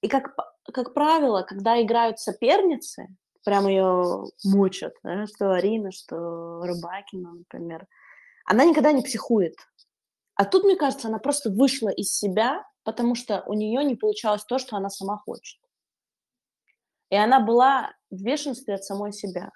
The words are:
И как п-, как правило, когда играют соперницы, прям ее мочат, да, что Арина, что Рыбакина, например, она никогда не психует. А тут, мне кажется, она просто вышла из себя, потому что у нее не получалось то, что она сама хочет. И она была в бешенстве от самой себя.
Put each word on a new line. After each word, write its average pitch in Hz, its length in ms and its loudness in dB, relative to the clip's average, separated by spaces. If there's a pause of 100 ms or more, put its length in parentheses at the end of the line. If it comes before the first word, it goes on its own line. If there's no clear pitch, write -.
И 233 60 -2
как 262 280 -2
п-, - 80 -6 (280)
как - 220 -6
правило, 294 480 2
когда 202 400 0
играют 233 380 2
соперницы, 330 880 0 (360)
прям 202 240 2
ее 185 580 2 (180)
мочат, 190 500 2 (100)
да, 202 220 -6
что 202 260 -2
Арина, 196 400 -2
что 170 720 -12
Рыбакина, 180 680 -10
например, 170 520 -14 (600)
она 226 180 4
никогда 302 280 6
не 262 100 2
психует. 202 540 -2 (800)
А 202 100 4
тут, 381 180 2
мне 392 120 6
кажется, 269 320 -2
она 220 100 -4
просто 285 320 -2
вышла 226 400 2
из 202 220 -4
себя, 220 520 -2 (200)
потому 240 320 -2
что 208 300 -4
у - 80 -4
нее 214 280 0
не 277 140 0
получалось 208 480 -2
то, 254 140 -2
что 254 180 -8
она 196 140 -4
сама 196 280 -8
хочет. - 400 -16 (1500)
И 190 60 2
она 233 240 6
была 240 520 4 (180)
в 190 120 -12
бешенстве 254 520 -4
от 196 100 -8
самой 202 280 -6
себя. 185 440 -10